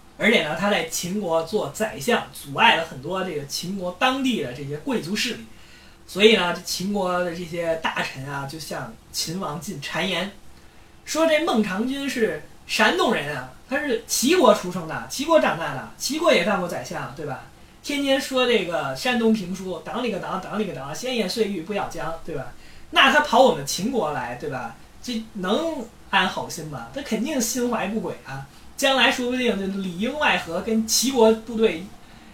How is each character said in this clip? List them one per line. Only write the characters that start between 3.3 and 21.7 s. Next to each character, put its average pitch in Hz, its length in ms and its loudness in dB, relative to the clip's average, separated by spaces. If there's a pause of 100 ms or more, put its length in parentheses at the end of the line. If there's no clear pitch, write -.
个 160 100 -6
秦 175 320 -6
国 180 220 -4
当 269 240 2
地 226 180 2
的 123 120 -4
这 139 120 -10
些 143 120 -6
贵 226 240 -2
族 165 140 -6
势 226 200 -2
力， 226 100 -16 (640)
所 190 160 -2
以 226 120 12
呢， 175 280 2
秦 - 280 -4
国 180 320 0
的 175 120 -4
这 180 100 -8
些 165 320 -2
大 - 240 -4
臣 135 240 -6
啊， 139 260 -6
就 156 80 -10
向 117 340 -10 (180)
秦 170 280 -4
王 170 220 -6
进 170 200 -8
谗 160 240 -4
言， 190 260 -2 (760)
说 320 200 2
这 311 200 4
孟 269 180 4
尝 202 240 -2
君 277 220 -4
是 175 340 -2 (240)
山 226 300 2
东 311 160 4
人 147 200 -4
啊， 131 200 -10 (160)
他 269 100 0
是 285 280 -2
齐 302 280 4
国 254 180 10
出 - 160 -2
生 175 200 -4
的， - 200 -8
齐 - 140 -6
国 311 160 8
长 262 180 2
大 151 160 -6
的， - 240 -8
齐 294 220 -4
国 320 140 6
也 175 100 4
当 196 160 0
过 180 80 -4
宰 - 160 -6
相， 139 320 -8
对 156 100 -10
吧？ 135 200 -10 (360)
天 285 220 -2
天 269 160 4
说 262 260 0
这 220 200 4
个 165 280 -2
山 247 240 0
东 226 140 4
评 185 240 0
书， 185 300 -8
当 240 180 -6
里 233 80 -2
个 180 80 -4
当， 170 220 -6
当 190 180 -6
里 214 60 0
个 160 100 -8
当， - 180 -8
闲 254 220 -6
言 202 140 0
碎 220 180 0
语 196 140 -4
不 202 120 -6